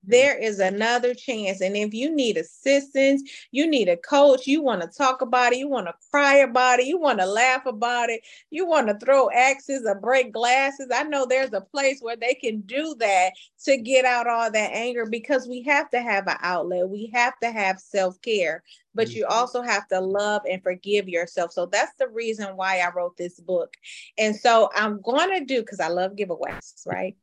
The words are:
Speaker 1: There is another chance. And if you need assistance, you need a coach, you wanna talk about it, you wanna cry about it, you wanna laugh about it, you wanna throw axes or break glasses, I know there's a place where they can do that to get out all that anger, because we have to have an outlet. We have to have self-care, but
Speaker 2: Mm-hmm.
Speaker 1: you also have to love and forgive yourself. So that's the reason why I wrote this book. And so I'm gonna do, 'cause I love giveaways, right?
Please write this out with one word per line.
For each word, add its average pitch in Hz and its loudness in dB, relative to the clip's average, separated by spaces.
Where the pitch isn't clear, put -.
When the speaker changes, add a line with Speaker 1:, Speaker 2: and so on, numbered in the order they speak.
Speaker 1:
There 247 4
is 208 -4
another 226 0
chance. 214 -6
And 190 -2
if 208 -4
you 269 -4
need 247 0
assistance, 277 0
you 294 0
need 247 2
a 175 4
coach, 277 4
you 294 2
wanna 202 -2
talk 262 0
about 247 2
it, 254 -2
you 285 -6
wanna 214 -4
cry 277 6
about 254 4
it, 254 2
you 339 -2
wanna 247 2
laugh 254 2
about 233 -2
it, 226 -6
you 339 -4
wanna 247 2
throw 262 4
axes 269 0
or 196 0
break 240 0
glasses, 262 0
I 262 0
know 285 -2
there's 254 -2
a 196 -4
place 277 -2
where 233 -8
they 233 -2
can 220 -6
do 277 -6
that 190 2
to 269 4
get 254 2
out 240 2
all 233 0
that 214 0
anger, 233 -4
because 240 -2
we 247 -10
have 294 0
to 247 0
have 202 -2
an 165 -2
outlet. 180 -2
We 208 -10
have 240 0
to 233 -4
have 190 -2
self-care, 185 -2
but 226 0
Speaker 2:
Mm-hmm. 226 -10
Speaker 1:
you 208 -2
also 240 -2
have 208 -2
to 185 0
love 202 -2
and 185 -4
forgive 190 -4
yourself. 170 -4
So 175 -4
that's 208 -2
the 254 -2
reason 220 -8
why 190 -2
I 175 0
wrote 175 -6
this 175 -10
book. 175 -4
And 214 0
so 226 6
I'm 208 -2
gonna 320 0
do, 247 -2
'cause 202 -14
I 165 0
love 185 -2
giveaways, - -8
right? - -6